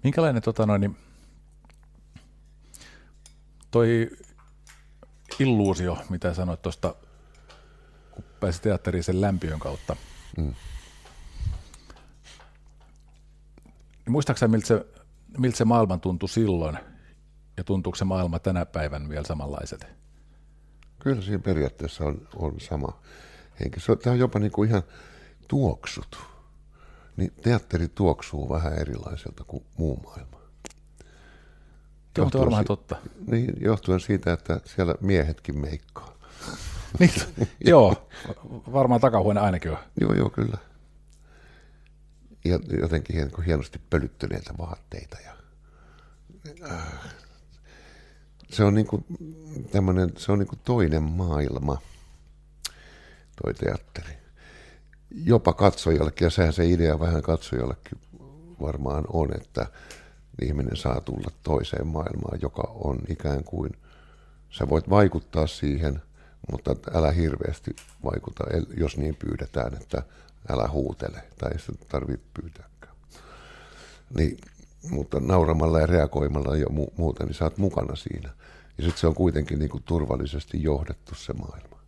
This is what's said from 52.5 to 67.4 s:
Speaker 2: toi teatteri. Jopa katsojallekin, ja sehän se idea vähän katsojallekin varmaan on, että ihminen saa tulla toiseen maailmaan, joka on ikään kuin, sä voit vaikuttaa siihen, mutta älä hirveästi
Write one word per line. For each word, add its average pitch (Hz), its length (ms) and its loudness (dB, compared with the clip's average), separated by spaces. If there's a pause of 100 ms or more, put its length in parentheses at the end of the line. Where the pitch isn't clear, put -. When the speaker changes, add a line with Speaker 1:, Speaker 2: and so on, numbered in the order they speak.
Speaker 2:
toi - 120 -2
teatteri. - 580 -4 (1000)
Jopa 113 420 4
katsojallekin, 80 720 2
ja 82 40 4
sehän 82 220 2
se 85 180 2
idea 82 300 2
vähän 82 220 0
katsojallekin 65 760 -4 (640)
varmaan 71 520 -4
on, 73 240 2
että - 300 -6 (760)
ihminen 69 340 -2
saa 64 240 -2
tulla - 300 -8 (120)
toiseen - 440 -2
maailmaan, - 560 -4
joka - 320 -6
on 69 240 -4 (100)
ikään 73 360 -4
kuin, 78 260 -6 (800)
sä - 180 -4
voit 78 220 2
vaikuttaa 87 560 4
siihen, 71 560 -2 (480)
mutta - 260 -2 (180)
älä 78 160 4
hirveästi - 680 -2 (280)